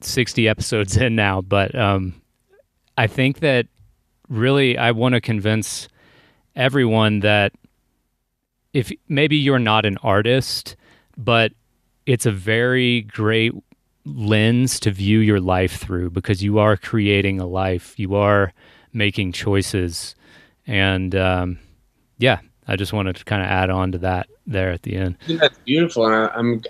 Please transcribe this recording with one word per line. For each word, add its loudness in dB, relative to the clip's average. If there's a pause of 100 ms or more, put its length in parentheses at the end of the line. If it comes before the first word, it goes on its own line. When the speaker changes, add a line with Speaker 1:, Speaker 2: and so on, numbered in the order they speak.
Speaker 1:
sixty -2
episodes -2
in 2
now, 0
but, 0
um, -2 (800)
I 2
think 0
that 2 (640)
really 2
I 2
wanna 2
convince -2 (680)
everyone 2
that 2 (1200)
if -2 (160)
maybe 2
you're 2
not 2
an -2
artist, 0 (400)
but 0 (540)
it's 0
a 0
very 0
great 0 (520)
lens 2
to 0
view 2
your 4
life 0
through, -6
because -4
you 0
are 4
creating 0
a -6
life, -4
you -6
are 2 (400)
making -2
choices. -2 (520)
And, 0
um, 0 (600)
yeah, 2 (260)
I -4
just -6
wanted -4
to -20
kinda -2
add 0
on 0
to -4
that -4 (180)
there -2
at -8
the -6
end. -4
Speaker 2:
I -18
think -4
that's 0
beautiful. 0
And 2
I, 0
I'm, -4